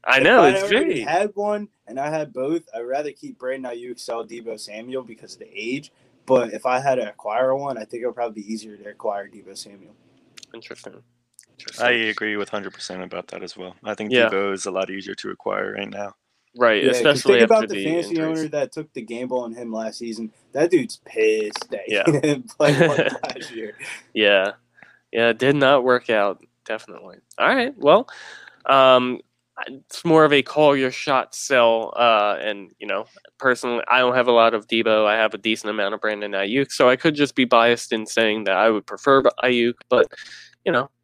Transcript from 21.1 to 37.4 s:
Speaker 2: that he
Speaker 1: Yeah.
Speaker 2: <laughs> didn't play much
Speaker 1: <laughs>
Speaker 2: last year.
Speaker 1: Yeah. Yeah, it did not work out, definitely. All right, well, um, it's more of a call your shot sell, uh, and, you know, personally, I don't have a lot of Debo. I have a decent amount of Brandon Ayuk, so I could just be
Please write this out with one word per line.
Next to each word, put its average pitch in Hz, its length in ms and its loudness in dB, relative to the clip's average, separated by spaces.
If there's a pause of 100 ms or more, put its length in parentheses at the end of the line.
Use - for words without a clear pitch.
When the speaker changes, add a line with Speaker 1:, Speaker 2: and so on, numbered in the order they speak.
Speaker 2:
that 101 140 -10
he 107 80 -4
Speaker 1:
Yeah. 98 100 0
Speaker 2:
<laughs> 147 180 2
didn't 147 280 -2
play 151 220 2 (160)
much 143 180 0 (100)
Speaker 1:
<laughs> - 80 -10
Speaker 2:
last - 280 -12
year. 110 240 -12 (380)
Speaker 1:
Yeah. 101 400 4 (580)
Yeah, 117 180 2
it 113 100 -2
did 139 160 2
not 135 280 4
work 123 260 0
out, 101 340 0 (220)
definitely. - 520 -14 (200)
All 131 100 2
right, 254 300 0
well, 175 300 4 (600)
um, 127 540 6 (460)
it's - 380 -18
more 160 200 6
of 147 80 4
a 139 80 4
call 147 340 2
your 131 160 -2
shot - 440 -4
sell, 113 600 2
uh, 104 420 2
and, 101 400 -8
you 110 80 -14
know, 98 180 -6 (320)
personally, 123 500 -2
I 127 120 4
don't 127 160 2
have 123 120 2
a 123 40 2
lot 113 220 6
of 107 140 -6
Debo. 110 380 2
I 104 120 2
have 110 160 2
a 110 40 -10
decent 110 340 -4
amount 104 220 -4
of 104 80 -10
Brandon 104 300 -6
Ayuk, 101 400 -2
so 127 180 4
I 127 60 4
could 151 200 -2
just 143 200 -2
be 127 100 2